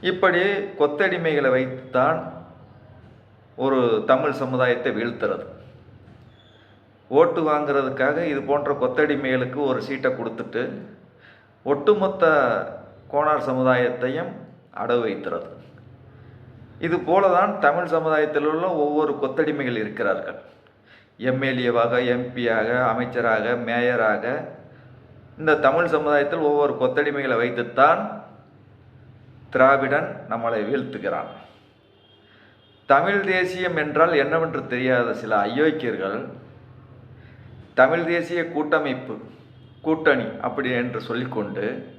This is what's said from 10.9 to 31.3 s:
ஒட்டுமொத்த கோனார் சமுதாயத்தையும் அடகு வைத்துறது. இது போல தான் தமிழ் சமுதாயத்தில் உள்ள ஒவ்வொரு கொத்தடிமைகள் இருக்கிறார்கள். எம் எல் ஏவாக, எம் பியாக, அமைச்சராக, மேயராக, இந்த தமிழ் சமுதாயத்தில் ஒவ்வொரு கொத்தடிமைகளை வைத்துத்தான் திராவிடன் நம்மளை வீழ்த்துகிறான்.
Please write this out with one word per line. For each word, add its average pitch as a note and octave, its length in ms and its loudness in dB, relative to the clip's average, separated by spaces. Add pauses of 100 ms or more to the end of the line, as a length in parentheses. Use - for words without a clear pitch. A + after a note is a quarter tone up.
ஒட்டுமொத்த F#3+ 580 2 (880)
கோனார் D3 360 0
சமுதாயத்தையும் B2+ 840 0 (500)
அடகு A#2+ 240 0
வைத்துறது. F#2+ 420 -6 (1400)
இது E3 200 0
போல F#3 160 4 (140)
தான் G3+ 160 2 (120)
தமிழ் E3 280 2
சமுதாயத்தில் D3+ 580 2
உள்ள E3 160 -2 (160)
ஒவ்வொரு D3 400 0
கொத்தடிமைகள் C3+ 600 -2
இருக்கிறார்கள். G#2 540 -4 (960)
எம் C3+ 180 -2
எல் B2 200 -2
ஏவாக, A#2+ 340 2 (120)
எம் B2 200 -4
பியாக, A2+ 340 0 (220)
அமைச்சராக, A#2 640 0 (140)
மேயராக, A#2+ 680 0 (1040)
இந்த D#3 180 4 (100)
தமிழ் E3 280 2
சமுதாயத்தில் D3 560 2
ஒவ்வொரு D3 320 2
கொத்தடிமைகளை C3+ 560 0
வைத்துத்தான் B2+ 640 2 (1500)
திராவிடன் C3 540 4 (220)
நம்மளை A#2 280 -2 (120)
வீழ்த்துகிறான். G2+ 580 -4 (1600)